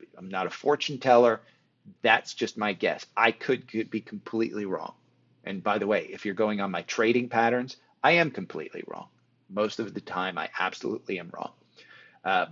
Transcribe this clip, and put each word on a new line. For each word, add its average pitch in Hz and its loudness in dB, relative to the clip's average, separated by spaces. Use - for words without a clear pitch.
I'm 92 -14
not 92 -2
a - -8
fortune 147 0
teller. 120 6
That's 113 4
just - -4
my 107 0
guess. 87 -2
I 113 4
could, - -2
could 110 -4
be 110 -2
completely 107 -4
wrong. 87 -6
And 95 -8
by 104 2
the 101 -2
way, 98 0
if - -10
you're 101 -4
going 107 0
on 98 -4
my 87 -4
trading 120 2
patterns, 120 0
I 151 6
am 165 4
completely - -8
wrong. 50 -12
Most 104 -2
of 104 -6
the 101 -8
time, 92 -4
I 76 -4
absolutely 92 -4
am 85 -14
wrong. - -8
Uh, 90 2